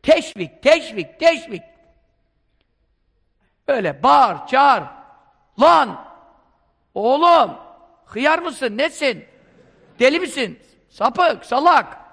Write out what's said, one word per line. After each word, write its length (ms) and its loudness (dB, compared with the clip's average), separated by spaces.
Teşvik, 600 -2
teşvik, 560 -2
teşvik. 420 -2
Öyle 360 -4
bağır, 440 2
çağır. 360 2
Lan! 440 2
Oğlum! 640 2
Hıyar 340 -2
mısın? 380 -8
Nesin? 480 -6
Deli 200 2
misin? 400 -8
Sapık, 560 -2
salak! 520 0